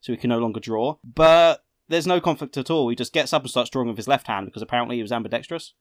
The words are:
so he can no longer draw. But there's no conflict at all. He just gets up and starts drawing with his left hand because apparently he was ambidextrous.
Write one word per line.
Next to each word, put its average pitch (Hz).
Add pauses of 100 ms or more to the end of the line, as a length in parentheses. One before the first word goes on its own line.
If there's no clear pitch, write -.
so -
he 113
can 123
no 117
longer 110
draw. 113
But 160 (220)
there's 165
no 180
conflict 156
at 135
all. 151
He 120
just -
gets 151
up 151
and 123
starts 123
drawing 127
with 113
his 110
left 135
hand 98
because 101
apparently 120
he 117
was 107
ambidextrous. 120